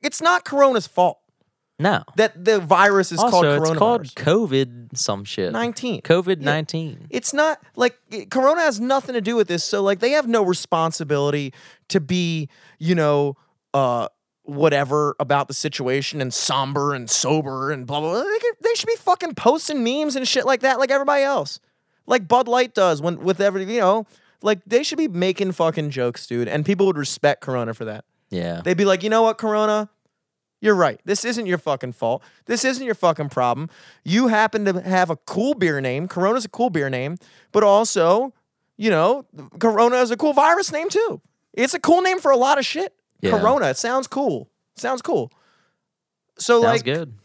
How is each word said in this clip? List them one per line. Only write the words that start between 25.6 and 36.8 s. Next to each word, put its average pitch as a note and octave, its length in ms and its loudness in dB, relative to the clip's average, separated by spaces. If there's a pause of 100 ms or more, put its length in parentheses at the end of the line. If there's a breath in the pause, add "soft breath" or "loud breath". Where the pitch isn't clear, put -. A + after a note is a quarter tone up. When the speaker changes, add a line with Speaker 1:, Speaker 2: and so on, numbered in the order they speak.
Speaker 1:
jokes, B2 380 -4
dude, A#2+ 180 -2
and B2+ 180 -4
people G3 220 2
would F#3 100 0
respect C#3+ 440 0
Corona A#2+ 340 -4
for A#2 120 -12
that. G#2+ 180 -10 (260)
Speaker 2:
Yeah. - 340 -4
Speaker 1:
They'd F3+ 120 2
be G3 80 2
like, F#3+ 180 2
You G#3+ 80 -2
know A3+ 120 4
what, A3+ 160 2
Corona? G#3+ 500 0 (720)
You're G#3 160 2
right. E3 280 0
This G#3 200 -4
isn't A#3 220 -6
your F3 120 -2
fucking C3 360 -6
fault. A#2+ 280 -4 (240 soft breath)
This A#3 180 -4
isn't C4 220 -2
your A3 80 -2
fucking D#3+ 360 0
problem. B2+ 380 -2 (360 soft breath)
You A3+ 240 2
happen G#3+ 380 2
to F#3 160 0
have F#3 280 2
a D#3 60 -2
cool B3 380 -2
beer E3 260 0
name. C3+ 260 -4
Corona's G#3 380 0
a G#3 40 -12
cool A#3+ 220 -2
beer D3 180 -2